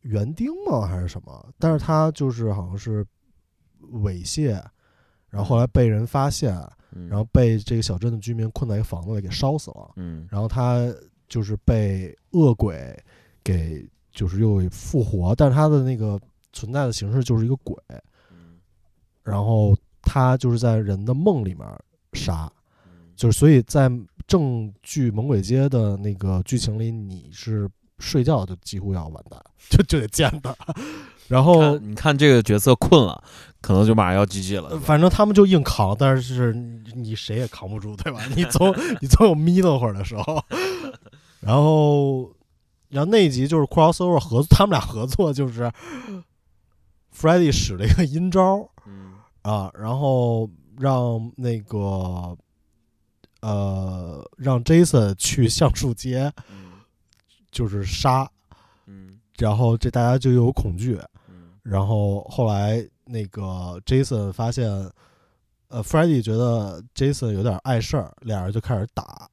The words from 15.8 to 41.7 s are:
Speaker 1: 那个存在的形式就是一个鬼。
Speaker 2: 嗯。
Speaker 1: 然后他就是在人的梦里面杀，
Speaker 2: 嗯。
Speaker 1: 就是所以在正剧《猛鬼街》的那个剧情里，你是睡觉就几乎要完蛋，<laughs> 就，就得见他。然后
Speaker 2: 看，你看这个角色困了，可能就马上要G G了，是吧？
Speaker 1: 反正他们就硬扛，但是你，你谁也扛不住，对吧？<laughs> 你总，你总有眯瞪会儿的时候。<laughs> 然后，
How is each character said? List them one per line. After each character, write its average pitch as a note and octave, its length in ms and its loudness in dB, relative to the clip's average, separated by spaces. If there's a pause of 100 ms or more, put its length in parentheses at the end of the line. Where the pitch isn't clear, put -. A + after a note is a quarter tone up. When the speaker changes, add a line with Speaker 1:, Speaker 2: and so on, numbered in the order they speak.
Speaker 1:
那 B2+ 140 -2
个 G#2 220 -4 (340)
存 A2 180 -12
在 C#3 140 -2
的 A#2 80 -4
形 G#2 180 -6
式 B2+ 120 0
就 A2+ 140 0
是 A2 80 0
一 - 20 -2
个 C3+ 100 0
鬼。 - 180 -12 (560)
Speaker 2:
嗯。 E2+ 260 -20 (680)
Speaker 1:
然 G2+ 140 -4
后 G#2 400 4 (240)
他 B2+ 360 2
就 B2+ 120 0
是 A#2+ 80 0
在 A2+ 200 2
人 G2+ 280 -4
的 B2 80 -2
梦 D3+ 320 0
里 F#2 80 -4
面 A1 140 -14 (460)
杀， D#2+ 380 -6 (340)
Speaker 2:
嗯。 E2+ 300 -20
Speaker 1:
就 A2+ 160 2
是 - 60 2
所 D3 120 6
以 C3+ 120 8
在 C3 300 2 (340)
正 A#2+ 560 0
剧 B2+ 320 -2
《猛 A2 140 -4
鬼 A2+ 140 2
街》 B2+ 280 0
的 A2 280 0
那 G2+ 180 -4
个 F#2 300 -2
剧 B2+ 120 -4
情 A2 220 -4
里， A2+ 120 -4
你 F#2+ 400 -12
是 G#2 380 -6 (300)
睡 - 240 0
觉 B2 220 0
就 F2+ 120 -10
几 - 220 -12
乎 F#2+ 140 -4
要 E2 160 -6
完 - 200 -18
蛋， - 100 -20 (140)
<laughs> - 160 -20
就， - 140 2
就 D3+ 160 -2
得 G#2+ 80 -6
见 C#3+ 220 0 (120)
他。 C3 140 -10 (720)
然 C3 160 4
后 E3+ 160 8
Speaker 2:
看， D3 320 2
你 - 20 -8
看 C#3+ 240 0
这 C#3+ 160 8
个 A#2 80 8
角 G#2 160 2
色 B2 180 6
困 D3 300 6
了， - 160 -6 (400)
可 - 100 -2
能 G2 140 6
就 A2+ 80 6
马 G#2+ 120 4
上 F2+ 100 0
要 G2+ 100 4
G G2 160 -8
G F#2+ 140 -4
了， E2 140 -8
是 E3 80 -8
吧？ C#3+ 60 -8
Speaker 1:
反 D3+ 160 4
正 F3 80 6
他 G#3 200 4
们 G#3 80 0
就 G3+ 100 10
硬 F3+ 160 4
扛， G#2 380 0
但 C3+ 200 2
是 B2 340 -2
你， A#2 420 -12
你 A2 200 -8
谁 A2 220 -8
也 B2 120 -6
扛 - 200 -14
不 G#2+ 100 -10
住， G#2 180 -12
对 D3 140 -8
吧？ A#2 160 -12
<laughs> C3+ 80 -8
你 F3 100 0
总， F#3 280 2 (280)
你 C#3 60 -6
总 A3+ 200 8
有 E3 80 6
眯 F3 260 2
瞪 D#3 180 2
会 A#2+ 80 0
儿 G#2 60 -2
的 G2 100 -6
时 A2+ 120 -10
候。 D3+ 280 -4 (460)
<laughs> - 520 -20
然 A2 140 0
后， D3 800 2 (540)